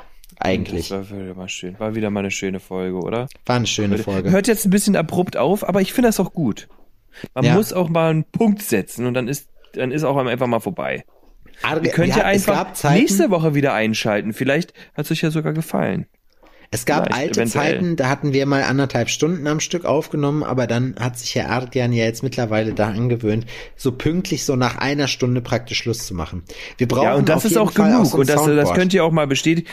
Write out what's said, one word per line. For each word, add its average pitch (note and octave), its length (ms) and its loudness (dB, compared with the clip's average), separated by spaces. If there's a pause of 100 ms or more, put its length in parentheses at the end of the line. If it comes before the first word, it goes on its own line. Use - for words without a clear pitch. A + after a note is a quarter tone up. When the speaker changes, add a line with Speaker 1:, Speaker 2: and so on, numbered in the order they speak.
(380)
Speaker 1:
eigentlich. F2+ 500 -2
Speaker 2:
Das G2 240 -8
war G2 80 -12
wieder F#2 140 -10
mal F#2 160 -12
schön. F2+ 320 -12
War A2 140 -4
wieder G#2+ 140 -2
mal G2+ 120 -2
eine G2 100 -2
schöne F#2+ 300 -4
Folge, F#2 360 -6
oder? A2+ 300 -4 (180)
Speaker 1:
War B2 120 2
eine A2 100 0
schöne G#2 300 0
Speaker 2:
Leute, - 60 -4
Speaker 1:
Folge. F#2+ 280 -2
Speaker 2:
hört G3 160 2
jetzt A3 180 0
ein G3 40 2
bisschen G3+ 260 4
abrupt F3 400 -2
auf, E3+ 320 0
aber G3 140 2
ich F#3+ 100 -2
finde A#3+ 160 2
das G#3+ 140 0
auch E3+ 100 0
gut. B2+ 380 -4 (640)
Man B2+ 100 -2
Speaker 1:
Ja. E3 120 4
Speaker 2:
muss G#3+ 180 2
auch F3 160 0
mal E3 220 4
einen D#3+ 120 2
Punkt G#3 380 2
setzen A2+ 440 -2
und B2 100 -2
dann B2 120 -2
ist, C#3+ 220 -8 (240)
dann B2+ 180 -4
ist D3 140 -2
auch C3+ 100 2
einfach B2+ 320 0
mal A2+ 140 0
vorbei. C2+ 420 -6 (580)
Speaker 1:
Arge-, D#3 260 -2
Speaker 2:
Ihr - 60 -2
könnt F3 220 2
Speaker 1:
ja, A3 40 4
Speaker 2:
ja F#3+ 120 2
Speaker 1:
es G3+ 160 2
Speaker 2:
einfach G3+ 60 4 (140)
Speaker 1:
gab - 100 -12
Zeiten D#3+ 240 4
Speaker 2:
nächste C#4+ 300 4
Woche D#3+ 220 2
wieder C#3 200 2
einschalten. A2 580 0
Vielleicht C#3 400 0 (220)
hat's D3 180 -4
euch D#3+ 100 -2
ja E3 100 2
sogar D#3 200 -2
gefallen. - 540 -2 (680)
Speaker 1:
Es - 140 -4
gab D3+ 200 2
Speaker 2:
Vielleicht, - 160 0
Speaker 1:
alte D#3 200 0
Speaker 2:
eventuell. C#3+ 320 0
Speaker 1:
Zeiten, E3+ 220 -2
da C3 140 0
hatten C#3 240 -2
wir C3+ 140 2
mal C#3 160 2
anderthalb B2 460 0
Stunden D3+ 380 -2
am D3+ 140 0
Stück - 240 -4
aufgenommen, D3 580 0
aber B2+ 240 -2
dann A#2+ 320 -2
hat A#2+ 180 -4
sich - 180 -8
Herr - 160 -2
Ardian B2 420 -2
ja A#2 120 2
jetzt A2+ 180 -4
mittlerweile A2 500 -2
da G#2+ 160 0
angewöhnt, A2+ 560 0 (320)
so B2+ 160 -2
pünktlich E3 500 -2
so C#3 140 0
nach B2 200 2
einer C#3+ 300 0
Stunde B2 340 0
praktisch A#2 360 -4
Schluss - 300 -4
zu F#2+ 80 -8
machen. E2 280 -8 (340)
Wir B2 100 0
brauchen C3+ 180 2
Speaker 2:
Ja, B2+ 100 2
und C#3+ 140 4
das D#3+ 80 4
Speaker 1:
auf G3+ 80 0
Speaker 2:
ist G#3 60 4
Speaker 1:
jeden A3 160 4
Speaker 2:
auch - 40 -2
Speaker 1:
Fall G#3 200 4
Speaker 2:
genug. A#3 160 6
Speaker 1:
so - 100 0
ein C#3 40 4
Speaker 2:
Und C3+ 80 4
das, D3 80 6
das D3+ 80 4
Speaker 1:
Soundboard. D3 300 4
Speaker 2:
könnt F3+ 200 4
ihr E3 100 4
auch E3 60 2
mal D3+ 160 2
bestätigen. D#3+ 460 0